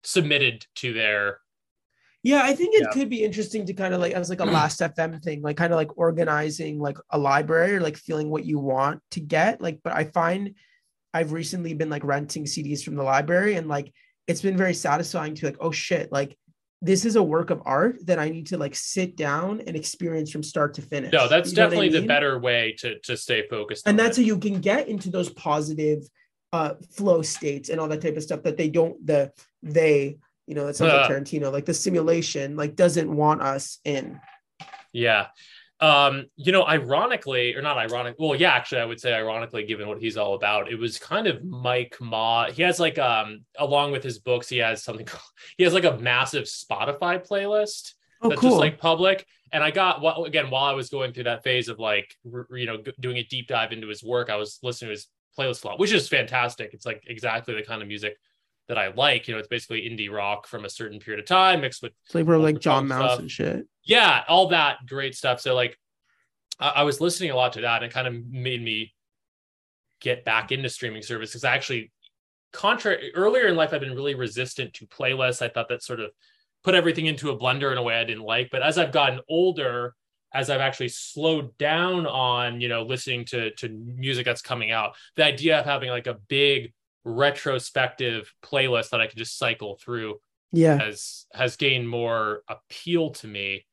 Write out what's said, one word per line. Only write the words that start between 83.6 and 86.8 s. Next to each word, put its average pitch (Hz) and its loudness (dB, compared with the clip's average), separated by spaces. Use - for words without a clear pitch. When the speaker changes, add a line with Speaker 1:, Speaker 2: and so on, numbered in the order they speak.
Speaker 1:
music 123 -6
that's 120 -2
coming 113 -6
out, 110 -2
the 156 4
idea 147 2
of 135 -2
having, 131 -2
like, 123 -4
a 120 -6
big 139 2